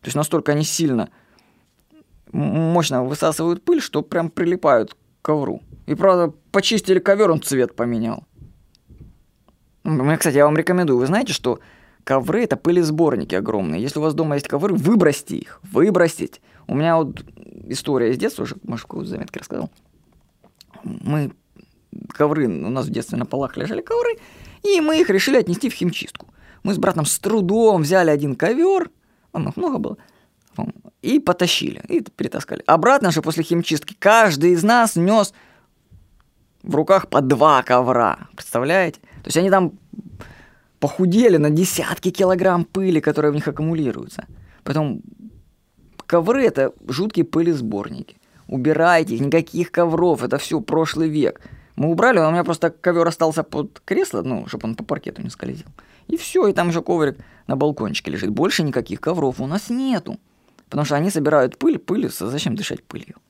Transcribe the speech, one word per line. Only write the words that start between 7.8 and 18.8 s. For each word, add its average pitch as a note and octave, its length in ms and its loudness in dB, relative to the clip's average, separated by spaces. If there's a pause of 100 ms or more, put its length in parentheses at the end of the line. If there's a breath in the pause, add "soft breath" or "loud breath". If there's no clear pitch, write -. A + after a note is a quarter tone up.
М, D#3 300 0
кстати, D3+ 180 0
я D3 80 8
вам D3+ 120 4
рекомендую. E3 420 2
Вы B2+ 80 2
знаете, G#3 260 -2
что - 280 -4 (440 soft breath)
ковры — D3 400 0
это C#3+ 120 -2
пылесборники D#3 760 0
огромные. G2 480 -2
Если C#3 160 -6
у D3+ 40 -2
вас D#3 120 0
дома D3+ 200 -2
есть C#3+ 140 -6
ковры, F3 260 0
выбросьте E3 600 2
их. - 240 -12 (120)
Выбросить. E3+ 680 2 (260 soft breath)
У - 80 -6
меня D#3+ 220 0
вот - 280 -4 (440)
история B2 420 -2
из C3+ 80 -2
детства, - 240 -4
уже, - 200 -8
может, - 220 -10